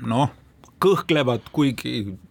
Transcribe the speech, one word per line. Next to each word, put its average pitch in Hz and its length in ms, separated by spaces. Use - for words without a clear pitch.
noh, 127 240
kõhklevad, 147 720
kuigi 123 640